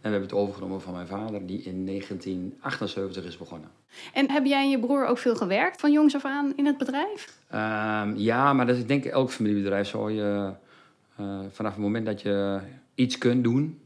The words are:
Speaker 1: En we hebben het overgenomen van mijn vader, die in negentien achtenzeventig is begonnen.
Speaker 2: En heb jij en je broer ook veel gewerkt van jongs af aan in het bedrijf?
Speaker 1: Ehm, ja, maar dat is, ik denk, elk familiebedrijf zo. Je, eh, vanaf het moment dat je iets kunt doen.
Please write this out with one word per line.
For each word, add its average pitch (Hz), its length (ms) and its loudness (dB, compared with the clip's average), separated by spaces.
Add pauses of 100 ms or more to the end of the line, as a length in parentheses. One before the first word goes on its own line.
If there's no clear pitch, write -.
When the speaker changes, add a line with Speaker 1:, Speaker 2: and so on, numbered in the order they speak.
Speaker 1:
En 110 100 -4
we 104 80 2
hebben 95 100 -4
het - 100 -8
overgenomen 95 420 -4
van 92 140 -10
mijn 90 120 -8
vader, 101 400 -6
die 92 160 -6
in 95 220 -6
negentien 95 760 -6
achtenzeventig 98 640 -6
is 85 120 -12
begonnen. 80 340 -16 (420)
Speaker 2:
En 269 180 2
heb 277 140 2
jij 277 180 2
en 277 80 4
je 269 80 2
broer 262 280 2
ook 247 120 2
veel 233 180 2
gewerkt 220 440 0
van 294 120 6
jongs 302 220 6
af 277 100 -2
aan 277 320 -2
in 285 100 4
het 277 120 2
bedrijf? 294 600 -4 (100)
Speaker 1:
Ehm, 107 680 0
ja, 120 360 4
maar 127 140 4
dat 123 100 4
is, 123 60 -2
ik 110 60 -6
denk, 139 160 2
elk 131 260 2
familiebedrijf 101 580 0
zo. 107 220 -4
Je, 101 420 0 (640)
eh, 98 240 -6 (100)
vanaf 107 220 -6
het 104 100 -10
moment 107 240 0
dat 104 160 -4
je 98 380 0 (340)
iets 127 240 0
kunt 123 260 4
doen. 139 420 2